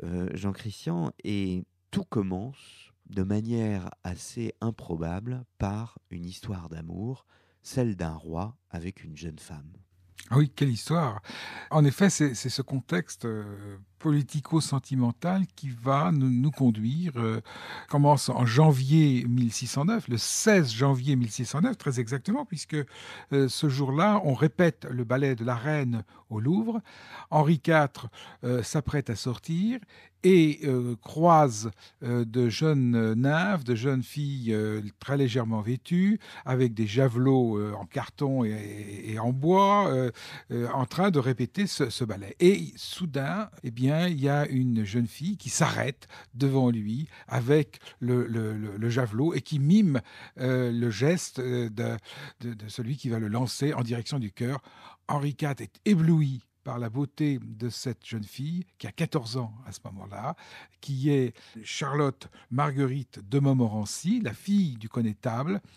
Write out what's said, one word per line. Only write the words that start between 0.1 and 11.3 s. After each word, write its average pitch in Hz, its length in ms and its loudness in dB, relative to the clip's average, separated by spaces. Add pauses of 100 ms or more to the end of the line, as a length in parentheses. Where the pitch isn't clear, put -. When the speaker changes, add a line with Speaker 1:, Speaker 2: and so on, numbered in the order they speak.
Speaker 1:
Jean-Christian, 101 800 -6 (100)
et 95 400 -2 (280)
tout 196 120 -2
commence 101 880 -6 (180)
de 98 140 -2
manière 107 680 -2 (120)
assez 92 560 -8
improbable 110 840 -6 (120)
par 107 400 -4 (120)
une 85 160 -10
histoire 90 420 -10
d'amour, 87 580 -10 (360)
celle 120 340 -2
d'un 82 200 -4
roi 82 420 -8 (120)
avec 87 360 -10
une 78 100 -16
jeune 76 240 -12
femme. 76 320 -18 (580)
Speaker 2:
Ah 127 80 2
oui, 147 160 4
quelle 143 160 0
histoire ! 123 520 -2 (480)